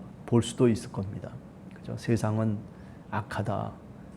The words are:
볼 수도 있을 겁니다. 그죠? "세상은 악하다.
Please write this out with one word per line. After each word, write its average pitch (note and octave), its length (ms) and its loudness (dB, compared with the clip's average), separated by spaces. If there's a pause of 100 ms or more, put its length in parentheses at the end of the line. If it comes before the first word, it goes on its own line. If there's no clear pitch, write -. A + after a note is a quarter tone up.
(260)
볼 A#2 180 8
수도 - 240 6
있을 - 240 4
겁니다. - 400 -6 (420)
그죠? - 240 -8
"세상은 A2 600 2 (520)
악하다. G2+ 640 -2 (440)